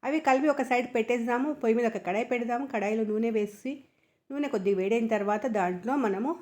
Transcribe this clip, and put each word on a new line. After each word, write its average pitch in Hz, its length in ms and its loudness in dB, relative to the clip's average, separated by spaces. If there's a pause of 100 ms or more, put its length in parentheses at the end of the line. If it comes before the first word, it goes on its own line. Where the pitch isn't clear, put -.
అవి 294 160 0
కలిపి 269 300 4
ఒక 285 140 0
సైడ్ 247 280 0
పెట్టేద్దాము. 240 600 0
పొయ్యి 226 240 2
మీద 240 100 2
ఒక 220 160 -2
కడాయి 208 260 -2
పెడదాము. 240 380 -2
కడాయిలో 214 380 -2
నూనె 220 260 0
వేసి 214 400 -2 (580)
నూనె 285 200 -4
కొద్దిగా 196 300 2
వేడైన 220 280 2
తర్వాత 214 400 0
దాంట్లో 196 500 0
మనము 226 320 0 (120)